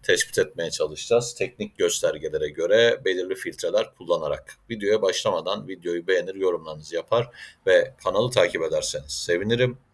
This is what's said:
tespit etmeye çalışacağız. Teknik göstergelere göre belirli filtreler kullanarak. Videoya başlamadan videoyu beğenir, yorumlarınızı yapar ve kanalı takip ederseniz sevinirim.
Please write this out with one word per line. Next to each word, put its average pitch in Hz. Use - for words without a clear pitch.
tespit -
etmeye 82
çalışacağız. 80
Teknik 104
göstergelere 78
göre 101
belirli 92
filtreler 92
kullanarak. 80
Videoya 107
başlamadan 95
videoyu 87
beğenir, 92
yorumlarınızı 80
yapar 117
ve 90
kanalı 107
takip 87
ederseniz 76
sevinirim. 117